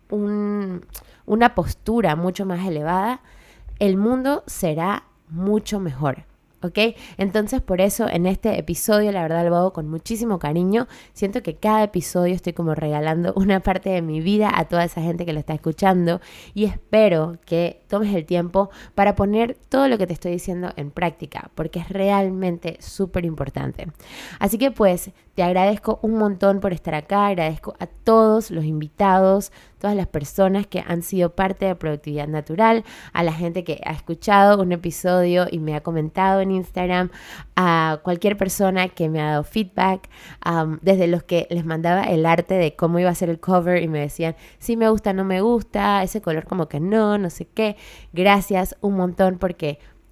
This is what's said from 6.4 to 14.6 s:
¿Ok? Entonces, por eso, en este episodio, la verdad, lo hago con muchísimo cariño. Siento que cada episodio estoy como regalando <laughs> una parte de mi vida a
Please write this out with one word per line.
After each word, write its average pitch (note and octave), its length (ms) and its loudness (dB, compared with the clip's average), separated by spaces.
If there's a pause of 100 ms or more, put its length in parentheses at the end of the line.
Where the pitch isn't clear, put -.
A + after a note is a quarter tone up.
¿Ok? F3 180 -6 (380)
Entonces, G#3 420 -2
por F#3 220 0
eso, G3+ 260 0
en E3+ 180 0
este F#3+ 320 0
episodio, G#3 540 0
la F#3 120 -2
verdad, E3 220 0
lo F3 120 2
hago F#3 160 2
con D3+ 160 -8
muchísimo G#3+ 500 -4
cariño. F#3 480 0 (240)
Siento G3+ 320 -4
que E3 140 -8
cada G#3+ 260 2
episodio F3+ 500 0
estoy F3 200 -4
como D#3+ 200 -2
regalando D#3 600 -2
<laughs> - 20 -2
una F#3+ 240 2
parte F#3 300 -2
de F3+ 120 0
mi D#3+ 200 -4
vida G#3 320 2
a E3+ 160 2